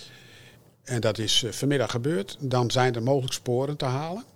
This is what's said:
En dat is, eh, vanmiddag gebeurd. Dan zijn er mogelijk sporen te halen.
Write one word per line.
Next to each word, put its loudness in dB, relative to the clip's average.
En -2
dat 2
is, 2
eh, -4
vanmiddag 2
gebeurd. -2
Dan 0
zijn 4
er -4
mogelijk 2
sporen -2
te -4
halen. -4